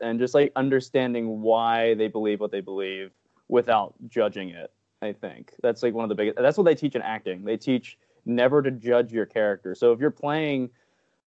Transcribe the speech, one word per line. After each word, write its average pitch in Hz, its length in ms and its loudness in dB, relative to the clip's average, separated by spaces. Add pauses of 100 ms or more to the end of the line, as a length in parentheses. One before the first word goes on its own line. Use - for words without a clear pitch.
and 117 180 -4
just, 123 140 0
like, 143 220 4
understanding 127 840 -2
why 117 520 2
they 110 140 0
believe 107 320 -2
what 104 120 -4
they 101 100 -4
believe 95 500 -8 (380)
without 117 440 2 (140)
judging 104 420 -2
it. 85 220 -16 (320)
I 104 100 -6
think - 480 -16
that's, 117 220 0
like, 120 100 0
one 113 100 -4
of 107 60 -4
the 104 60 -2
biggest, 107 240 -2
that's 139 180 2
what 202 60 4
they 165 100 6
teach 139 220 -2
in 120 80 -2
acting. 101 420 -8
They 110 120 -2
teach - 420 -2 (260)
never 127 380 4
to 135 80 0
judge 120 420 0
your 107 140 0
character. 101 480 -2
So 120 160 4
if 117 80 0
you're 147 100 2
playing 147 600 -2 (640)